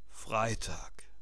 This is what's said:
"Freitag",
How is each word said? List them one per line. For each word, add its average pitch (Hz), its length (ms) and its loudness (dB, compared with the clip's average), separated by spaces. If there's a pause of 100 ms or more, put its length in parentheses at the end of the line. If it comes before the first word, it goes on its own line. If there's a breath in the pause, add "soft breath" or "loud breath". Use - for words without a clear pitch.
"Freitag", - 1000 0 (140)